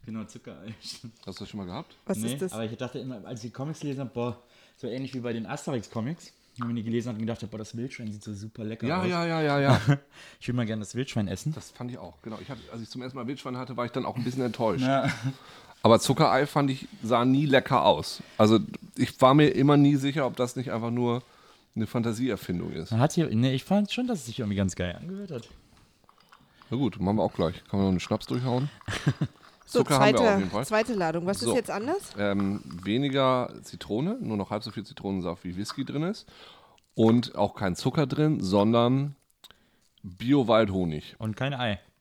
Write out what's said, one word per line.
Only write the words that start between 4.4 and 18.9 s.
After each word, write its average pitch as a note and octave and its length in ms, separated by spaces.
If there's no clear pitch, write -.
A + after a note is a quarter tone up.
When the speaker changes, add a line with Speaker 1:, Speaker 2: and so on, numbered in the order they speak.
Speaker 1:
so C3 100
ähnlich B2 280
wie B2+ 60
bei A#2+ 120
den A2+ 140
Asterix-Comics, B2+ 880
wenn A#2+ 120
man A#2 80
die A2 60
gelesen A2+ 260
hat A#2 80
und A2 40
gedacht A2+ 220
hat, G#2 80
boah, G#2+ 80
das A2 180
Wildschwein A#2 340
sieht G#2 140
so G#2+ 100
super G#2+ 300
lecker A2+ 220
Speaker 2:
Ja, F3 160
Speaker 1:
aus. F3+ 60
Speaker 2:
ja, E3+ 180
ja, E3 160
ja, C#3+ 180
ja. C#3 260
Speaker 1:
<laughs> C#3 120
Ich - 80
will A#2+ 60
mal A#2+ 120
gerne A2 140
das - 140
Wildschwein A#2 340
essen. F#2+ 260
Speaker 2:
Das - 160
fand B2 200
ich A#2+ 80
auch, F2 240
genau. A2 180
Ich F#2+ 100
hab, A#2+ 80
als A#2 100
ich A2 80
zum B2 120
ersten B2+ 160
Mal A#2 80
Wildschwein B2+ 300
hatte, B2+ 200
war A#2+ 80
ich A#2 80
dann B2+ 140
auch A2+ 100
ein A#2+ 80
bisschen B2+ 180
enttäuscht. A#2+ 420
Speaker 1:
Ja. C3+ 260
Speaker 2:
Aber A2+ 160
Zuckerei C3+ 480
fand C#3+ 240
ich, - 180
sah A#2+ 220
nie C#3 220
lecker B2+ 400
aus. E2+ 360
Also A2 220